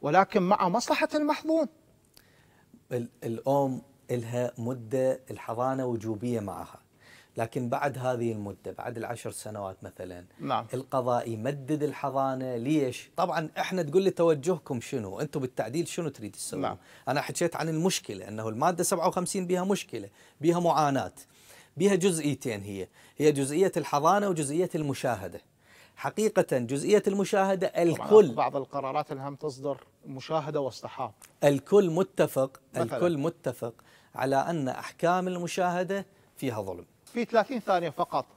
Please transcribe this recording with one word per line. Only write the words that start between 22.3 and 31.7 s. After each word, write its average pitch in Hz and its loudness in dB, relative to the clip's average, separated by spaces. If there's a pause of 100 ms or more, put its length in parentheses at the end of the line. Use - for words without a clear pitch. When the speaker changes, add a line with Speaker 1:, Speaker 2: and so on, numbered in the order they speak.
Speaker 2:
هي، 98 -8 (280)
هي 151 6
جزئية 147 2
الحضانة 170 2
وجزئية 160 0
المشاهدة. 123 -4 (560)
حقيقة 180 2
جزئية 143 2
المشاهدة 196 2
Speaker 1:
طبعا - 0
Speaker 2:
الكل 170 8
Speaker 1:
بعض 131 0
القرارات 139 -4
اللي 135 -8
هم 139 -8
تصدر 135 -6 (220)
مشاهدة 147 -4
واصطحاب. 123 -6 (340)
Speaker 2:
الكل 165 6